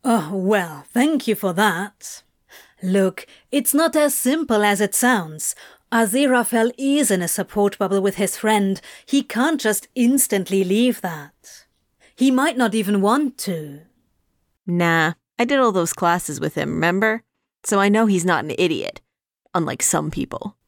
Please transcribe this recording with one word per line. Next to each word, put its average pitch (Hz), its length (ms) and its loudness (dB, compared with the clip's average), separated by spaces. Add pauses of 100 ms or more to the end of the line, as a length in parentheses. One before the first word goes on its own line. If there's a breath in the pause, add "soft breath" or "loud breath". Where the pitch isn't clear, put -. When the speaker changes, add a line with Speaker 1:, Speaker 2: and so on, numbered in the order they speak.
Speaker 1:
Oh, 202 320 0
well, 180 560 -2
thank 285 360 0
you 214 80 0
for 190 180 -2
that. 190 720 -2 (580 loud breath)
Look, 185 460 0 (240 soft breath)
it's 277 240 0
not 320 200 2
as 294 200 2
simple 254 480 0
as 208 180 2
it 202 140 -2
sounds. 175 600 0 (360 loud breath)
Aziraphale 240 840 2
is 277 320 0
in 185 120 2
a 170 60 -4
support 202 500 -2
bubble 196 240 0
with 196 140 0
his 202 200 -2
friend. 202 460 0 (240 loud breath)
He 277 180 0
can't 285 380 -2
just - 340 -2
instantly 208 720 2
leave 233 340 0
that. - 680 -12 (520 soft breath)
He 262 140 2
might 254 260 0
not 226 180 0
even 202 260 0
want 254 380 0
to. 151 420 -8 (840)
Speaker 2:
Nah, 165 460 2 (260)
I 240 60 2
did 269 140 0
all 240 120 4
those 180 220 0
classes 170 480 -2
with 160 140 -4
him, 147 180 -4
remember? 196 500 0 (400)
So 196 160 0
I 196 80 4
know 214 200 4
he's 185 180 2
not 165 180 2
an 151 140 -6
idiot, 127 420 -2 (540)
unlike 160 280 -4
some 156 300 -2
people. - 460 -10 (100)